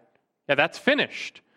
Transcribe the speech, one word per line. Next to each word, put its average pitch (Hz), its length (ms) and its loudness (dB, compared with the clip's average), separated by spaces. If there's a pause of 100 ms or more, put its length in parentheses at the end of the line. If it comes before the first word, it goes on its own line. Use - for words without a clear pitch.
(480)
Yeah, 143 60 2
that's 151 240 0
finished. - 640 -2 (140)